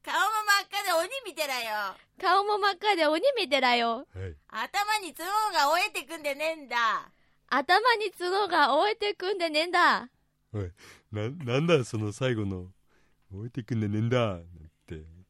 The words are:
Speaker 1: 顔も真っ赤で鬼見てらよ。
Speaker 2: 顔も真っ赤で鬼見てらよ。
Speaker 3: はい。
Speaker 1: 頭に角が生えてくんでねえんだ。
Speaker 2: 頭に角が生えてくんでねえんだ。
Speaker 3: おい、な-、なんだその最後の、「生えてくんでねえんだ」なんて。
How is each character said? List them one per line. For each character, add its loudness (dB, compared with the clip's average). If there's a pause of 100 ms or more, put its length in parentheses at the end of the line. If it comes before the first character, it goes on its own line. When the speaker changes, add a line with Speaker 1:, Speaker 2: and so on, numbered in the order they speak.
Speaker 1:
顔 -6
も 2 (240)
真 4
っ -12
赤 -4
で 0
鬼 0 (160)
見 -12
て -4
ら -4
よ。 -6 (240)
Speaker 2:
顔 4
も 0
真 2
っ -4
赤 0
で 2
鬼 2 (140)
見 -2
て 2
ら 4
よ。 0
Speaker 3:
は -10 (240)
い。 -12 (120)
Speaker 1:
頭 -4
に -10
角 -8 (220)
が 2
生 2
え -6
て -6
く -12
ん -14
で -2
ね -6
え -2
ん -18
だ。 -2 (380)
Speaker 2:
頭 4
に -4
角 -2
が 4
生 4
え -4
て -4
く -4
ん -4
で 0
ね 2
え 0
ん -6
だ。 4 (440)
Speaker 3:
お -4
い、 -6 (420)
な-、 -4 (140)
な 0
ん 0
だ 4
そ -6
の -2
最 -2
後 -2
の、 -6 (640)
「生 -12
え -12
て -10
く -6
ん 0
で 0
ね 0
え 0
ん 0
だ」 2
な -2
ん -14 (420)
て。 -12 (260)